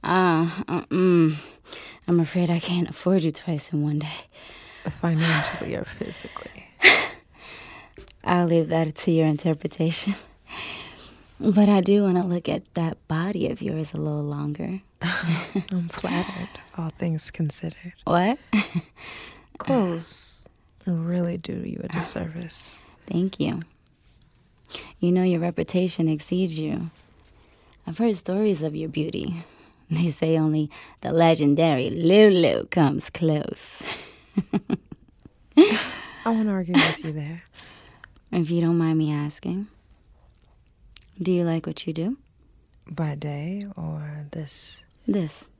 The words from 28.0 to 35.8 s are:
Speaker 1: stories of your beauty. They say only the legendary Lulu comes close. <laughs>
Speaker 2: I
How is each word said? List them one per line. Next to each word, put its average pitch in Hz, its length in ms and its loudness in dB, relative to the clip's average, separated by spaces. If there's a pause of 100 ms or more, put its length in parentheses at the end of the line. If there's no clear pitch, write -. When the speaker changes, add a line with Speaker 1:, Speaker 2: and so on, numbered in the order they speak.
Speaker 1:
stories 185 480 0
of 151 140 -4
your 160 120 -6
beauty. 160 560 -4 (460)
They 165 220 2
say 160 260 2
only 156 320 2 (300)
the - 120 -4
legendary 151 760 4
Lulu 170 760 6
comes - 440 2
close. - 720 -2 (540)
<laughs> - 1200 -6
Speaker 2:
I 349 240 8 (440)